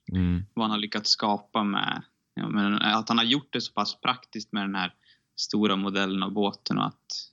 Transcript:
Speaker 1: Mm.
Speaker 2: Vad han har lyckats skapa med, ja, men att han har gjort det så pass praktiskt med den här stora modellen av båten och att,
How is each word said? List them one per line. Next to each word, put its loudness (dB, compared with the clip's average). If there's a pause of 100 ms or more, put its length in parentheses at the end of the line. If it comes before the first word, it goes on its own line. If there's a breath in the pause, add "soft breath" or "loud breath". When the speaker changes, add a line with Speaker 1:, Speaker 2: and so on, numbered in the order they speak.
(120)
Speaker 1:
Mm. 2 (120)
Speaker 2:
Vad 0
han 0
har -2
lyckats -4
skapa 0
med, -2 (320)
ja, -4
men 2
att 2
han 4
har 4
gjort 0
det -2
så -8
pass -2
praktiskt -4
med -2
den -4
här -4 (420 soft breath)
stora 2
modellen 0
av -2
båten 0
och 2
att, -10